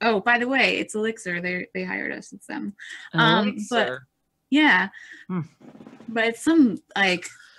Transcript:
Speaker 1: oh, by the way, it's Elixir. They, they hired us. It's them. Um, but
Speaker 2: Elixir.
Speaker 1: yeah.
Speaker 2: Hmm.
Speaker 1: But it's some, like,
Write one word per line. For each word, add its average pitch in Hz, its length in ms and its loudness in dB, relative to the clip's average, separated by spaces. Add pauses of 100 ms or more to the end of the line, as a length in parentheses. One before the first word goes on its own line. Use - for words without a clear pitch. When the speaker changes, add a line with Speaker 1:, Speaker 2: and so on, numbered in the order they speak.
Speaker 1:
oh, 220 180 2
by 240 180 2
the 240 100 -2
way, 226 300 2
it's - 160 -6
Elixir. 214 480 -4
They, 180 320 -6
they 185 100 -6
hired - 280 -6
us. - 220 -12
It's 202 140 -20
them. 208 280 -8 (380)
Um, 220 440 2 (120)
but 226 180 0
Speaker 2:
Elixir. 131 200 -10 (420)
Speaker 1:
yeah. 226 400 4 (400)
Speaker 2:
Hmm. 180 120 -4 (680)
Speaker 1:
But 226 160 0
it's 226 180 -4
some, 302 340 6 (180)
like, 185 300 2 (340)